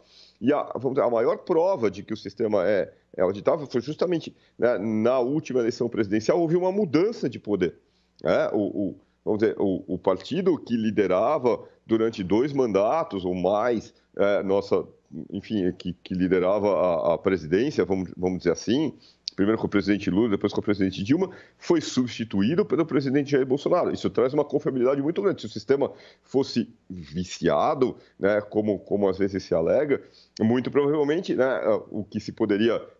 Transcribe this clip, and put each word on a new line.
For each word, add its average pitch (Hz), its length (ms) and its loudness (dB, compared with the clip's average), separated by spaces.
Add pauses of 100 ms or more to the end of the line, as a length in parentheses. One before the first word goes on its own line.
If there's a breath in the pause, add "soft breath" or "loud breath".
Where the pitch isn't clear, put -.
(420 soft breath)
E 127 120 2
a, 135 100 0 (120)
vamos 123 180 -4
dizer, 127 120 0
a 123 40 2
maior 120 300 0
prova 165 520 0
de 95 100 -12
que 107 120 -10
o 104 40 -10
sistema 104 480 -2
é, 95 280 0 (240 soft breath)
é - 40 0
auditável 104 460 0
foi 120 140 -2
justamente, 160 520 -4 (240 soft breath)
né, 117 200 2
na 113 420 0
última 131 400 -2
eleição 117 300 -2
presidencial 110 500 0
houve 165 160 0
uma 180 160 0
mudança 196 580 0
de 113 80 -12
poder, 90 380 -2 (480)
né? 120 300 2
O, 107 80 2
o, 98 340 -4 (300 soft breath)
vamos 104 140 0
dizer, 104 200 2
o, 92 260 0
o 90 140 -6
partido 151 580 0
que 117 200 -4
liderava 107 840 2 (240 loud breath)
durante 110 380 0
dois 117 300 2
mandatos 113 720 0
ou 90 100 -2
mais, 104 580 0 (220 soft breath)
é, 101 260 2
nossa, 98 440 0 (460)
enfim, 95 460 -2
que, 87 160 -8
que - 200 -10
liderava 92 600 2
a, 85 420 2
a - 20 -2
presidência, 95 680 0
vamos, 92 320 -2
vamos 92 240 -2
dizer 87 120 0
assim, 127 420 0 (420 loud breath)
primeiro 107 220 2
com 98 100 -4
o - 20 0
presidente 101 400 2
Lula, 104 220 2
depois 98 200 0
com - 80 -4
o - 40 -4
presidente 92 380 0
Dilma, 165 280 0 (280 loud breath)
foi 170 220 2
substituído 117 840 0
pelo 160 200 0
presidente 139 460 0
Jair 139 140 2
Bolsonaro. 143 480 0
Isso - 160 -2
traz 120 240 0
uma 147 100 2
confiabilidade 135 580 0
muito 170 200 -2
grande. 175 180 0
Se 117 80 -12
o - 20 -10
sistema 135 440 0 (280 loud breath)
fosse 123 480 -2 (200)
viciado, 90 1040 0 (240 loud breath)
né, 104 220 2
como, 104 380 -2
como 101 280 0
às 90 100 0
vezes 95 260 0
se - 120 0
alega, 107 460 2 (400 loud breath)
muito 120 280 2
provavelmente, 147 640 0
né, 127 260 2 (280)
o 101 140 -8
que - 160 -6
se - 140 -12
poderia 107 520 2 (140)